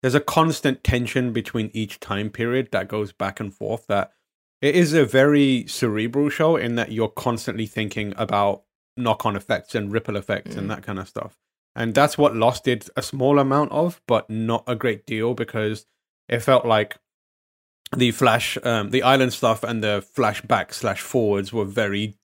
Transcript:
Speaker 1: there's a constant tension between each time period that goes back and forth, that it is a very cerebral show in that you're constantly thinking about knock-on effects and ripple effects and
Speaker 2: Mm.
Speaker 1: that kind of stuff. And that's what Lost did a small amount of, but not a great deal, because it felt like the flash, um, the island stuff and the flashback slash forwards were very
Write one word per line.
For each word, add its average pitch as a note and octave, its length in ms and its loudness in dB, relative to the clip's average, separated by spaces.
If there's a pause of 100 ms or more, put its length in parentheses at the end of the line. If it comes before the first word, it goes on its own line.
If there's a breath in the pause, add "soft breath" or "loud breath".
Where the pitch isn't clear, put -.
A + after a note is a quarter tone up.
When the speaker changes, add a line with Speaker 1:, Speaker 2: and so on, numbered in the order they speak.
Speaker 1:
there's C3 140 2
a D3 60 4
constant D3+ 640 0
tension B2 480 0
between A2 400 -4
each A2 260 -6
time G2+ 300 -4
period A#2+ 420 -2
that G2 160 -2
goes G#2 240 -6
back - 300 -6
and G2+ 120 -8
forth, G#2+ 340 -8
that G2+ 260 -2 (480)
it C#3+ 140 2
is E3+ 180 4
a D#3+ 100 6
very C3+ 640 4
cerebral A#2 640 -2
show D#3+ 260 2
in A#2 200 -2
that A2+ 180 -4
you're A2 160 0
constantly A2+ 560 -4
thinking G#2 500 -6
about G2+ 480 0 (340)
knock-on A2+ 400 0
effects - 380 -4
and G2+ 180 -4
ripple G#2+ 240 -4
effects - 400 -6
and G2 80 -6
Speaker 2:
Mm. G#2 100 -6
Speaker 1:
that - 80 -16
kind G2+ 160 -8
of F#2 80 -12
stuff. - 300 -14 (360)
And A2+ 220 -4
that's C#3+ 220 4
what B2+ 180 4
Lost A2+ 300 2
did B2 200 0 (120)
a C3 40 -2
small C#3 380 2
amount C#3 320 2
of, E3+ 360 -2
but A2+ 220 0
not A2+ 380 -2
a B2+ 80 -2
great G#2+ 300 -4
deal, A#2 280 -2
because A2 520 -6 (420)
it A#2+ 140 -2
felt C3 240 4
like A2 320 0 (960)
the B2 160 2
flash, A#2 520 2
um, A2 280 -2
the C3 100 2
island C3 300 4
stuff A2+ 320 0
and A2+ 180 -4
the G#2 220 0 (120)
flashback G#2+ 580 0
slash G2+ 280 -4
forwards G2+ 520 0
were A2+ 120 -2
very G2+ 580 -2